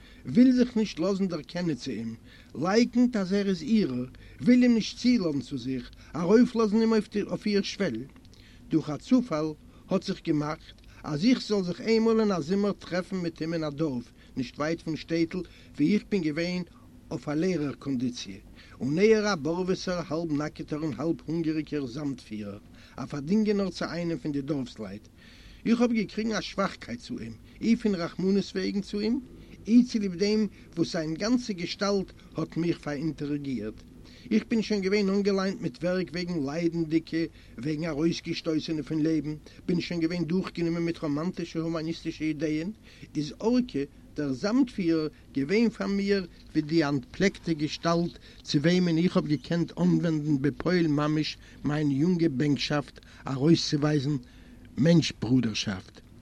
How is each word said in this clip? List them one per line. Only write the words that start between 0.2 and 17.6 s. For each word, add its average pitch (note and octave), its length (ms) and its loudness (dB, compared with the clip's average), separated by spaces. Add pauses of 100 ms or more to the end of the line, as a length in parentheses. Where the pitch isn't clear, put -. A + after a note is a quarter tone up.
וויל A#3 260 6
זיך B3 260 2
נישט G#3+ 220 -2
לאזן G3 280 0
דערקענען E3+ 480 -4
צו C3 160 -8
אים. A2+ 240 -6 (400)
לייקנט, A#3+ 600 2
אז F#3+ 180 0
ער G3+ 160 2
איז F3+ 120 -2
אירער, C#3 440 2 (360)
וויל B3 220 6
אים A#3+ 100 6
נישט - 240 0
צולאזן F3+ 440 2
צו C3+ 160 -8
זיך, B2+ 340 -6 (240)
ארויפלאזן A3 640 4
אים A3+ 100 4
אויף A3 200 0
די, G3+ 100 -2
אויף - 240 -6
איר G3+ 160 2
שוועל. E3+ 340 -4 (720)
דורך D3+ 200 0
א C#3+ 80 -4
צופאל G3 480 0 (440)
האט F#3+ 140 0
זיך F#3+ 200 -6
געמאכט, D3+ 580 -4 (220)
אז D3+ 220 -2
איך B3 160 4
זאל G#3 220 0
זיך F3+ 180 -6
איינמאל A3+ 380 4
אין G#3+ 100 4
דער F3+ 120 0
זומער G3 300 0
טרעפן F#3 460 -6
מיט E3+ 240 -6
אים D#3+ 120 -4
אין E3+ 80 -2
דער D3+ 80 -4
דארף, C#3 420 -4 (260)
נישט C3 200 -6
ווייט D#3+ 240 -2
פון F3 140 -4
שטעטל, E3+ 460 -2 (340)
ווי D#3 180 2
איך G#3+ 160 2
בין G3 120 0
געווען, E3+ 420 -2 (480)
אויף D#3 180 -8
א D3 40 -4
לערער D3+ 460 0